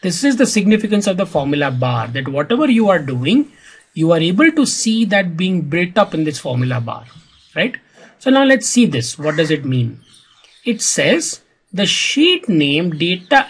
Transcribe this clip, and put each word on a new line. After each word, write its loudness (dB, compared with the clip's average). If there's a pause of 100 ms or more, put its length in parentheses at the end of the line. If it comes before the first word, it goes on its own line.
This -4
is 2
the 4
significance 0
of -2
the -2
formula -2
bar, -2
that -8
whatever -2
you 2
are 4
doing, 0 (400)
you 0
are 2
able 4
to 2
see 0
that 0
being 0
built -2
up 2
in -2
this -6
formula -4
bar, -10 (500)
right? -2 (440)
So 0
now 6
let's 2
see 4
this. -4
What -4
does 0
it -2
mean? -2 (640)
It -4
says -2 (320)
the 0
sheet 0
name, 0
data 0